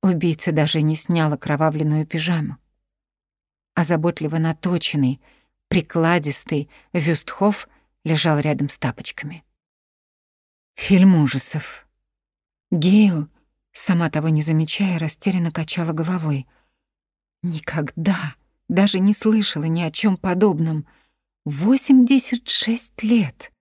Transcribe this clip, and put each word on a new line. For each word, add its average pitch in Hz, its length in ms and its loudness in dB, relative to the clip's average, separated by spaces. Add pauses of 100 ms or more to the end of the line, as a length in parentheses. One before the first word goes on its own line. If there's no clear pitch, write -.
Убийца 170 500 0
даже 151 300 2
не 156 140 2
снял 160 360 0
окровавленную 151 720 0
пижаму. 156 500 -4 (1160)
А 175 100 0
заботливо 160 540 -2
наточенный, 160 800 -2 (480)
прикладистый 160 1000 -2 (220)
Вюстхоф 170 760 -2 (360)
лежал 156 340 2
рядом 143 300 -2
с - 100 -4
тапочками. - 680 -8 (1300)
Фильм 190 420 6
ужасов. 139 720 -2 (840)
Гейл, 180 580 4 (440)
сама 170 380 0
того 156 180 -2
не 151 140 2
замечая, 160 560 0
растерянно 170 540 -2
качала 165 400 -4
головой. 160 540 -4 (960)
Никогда 160 920 -4 (340)
даже 190 320 2
не 202 120 4
слышала 208 520 0
ни 165 180 -2
о 160 80 -4
чем 190 260 0
подобном. 165 680 0 (580)
Восемьдесят 247 1040 2
шесть - 540 -4
лет. 220 580 0